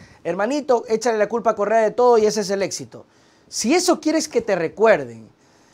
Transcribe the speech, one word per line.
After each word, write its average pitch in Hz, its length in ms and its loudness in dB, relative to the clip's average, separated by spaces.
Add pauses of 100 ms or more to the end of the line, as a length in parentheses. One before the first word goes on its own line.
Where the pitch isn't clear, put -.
(240)
"Hermanito, 233 640 -2
échale 220 300 -2
la 208 100 2
culpa 226 220 -2
a - 40 2
Correa 214 280 0
de 214 80 2
todo 247 260 4
y 214 80 2
ese 214 160 0
es 180 80 -4
el 196 140 -2
éxito". 123 420 -10 (420)
Si - 280 -2
eso 349 260 2
quieres 311 260 -2
que 240 140 -4
te 208 160 -2
recuerden, 156 720 0 (460)